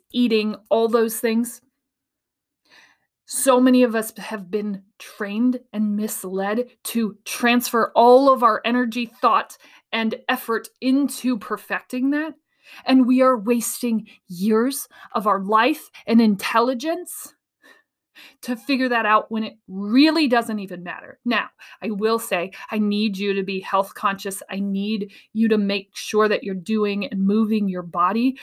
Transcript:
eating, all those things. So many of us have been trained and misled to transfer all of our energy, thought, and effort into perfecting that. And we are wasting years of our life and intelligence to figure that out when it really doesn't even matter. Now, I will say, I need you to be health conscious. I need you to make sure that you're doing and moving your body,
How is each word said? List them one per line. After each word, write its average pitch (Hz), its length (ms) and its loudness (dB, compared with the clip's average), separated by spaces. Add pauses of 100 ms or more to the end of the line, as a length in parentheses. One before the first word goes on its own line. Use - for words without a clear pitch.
(120)
eating, 220 440 0 (140)
all 226 180 2
those 226 320 0
things. 233 420 -2 (1600)
So - 340 2
many 254 240 6
of 233 100 2
us 220 240 -4
have 190 320 -12
been 202 320 -6 (180)
trained 226 600 -4 (140)
and 208 240 -2
misled 208 720 -4 (160)
to 220 400 -4
transfer 240 680 0
all 247 380 8
of 247 100 2
our 220 220 4
energy, 240 420 -2
thought, 220 520 -2 (340)
and 226 240 -2 (140)
effort 226 400 -4 (120)
into 254 560 0
perfecting 220 720 -6
that. 302 240 -4 (500)
And 262 200 6
we 254 160 4
are 254 160 4
wasting 226 680 -2 (200)
years 220 600 0 (260)
of 214 140 -4
our 196 140 2
life 220 480 0 (160)
and 226 160 4
intelligence 240 1120 -2 (1080)
to 247 140 -6
figure 254 340 -2
that 233 160 0
out 214 260 2
when 220 120 -2
it 214 140 -12 (100)
really 269 600 4
doesn't 226 300 0
even 190 240 -10
matter. - 420 -14
Now, 226 260 -2 (340)
I 226 80 -6
will 214 260 0
say, 190 340 -4 (200)
I 220 80 -2
need 208 360 0
you 196 180 -2
to 196 100 -2
be 190 160 -6
health 190 340 -2
conscious. 196 560 -4
I 196 100 -6
need 196 540 -4 (200)
you 220 160 2
to 214 100 2
make 196 360 -4
sure 214 320 0
that 208 160 -2
you're 196 120 -6
doing 202 500 -2
and 190 200 -2
moving 208 440 2
your 180 140 -6
body, 196 600 0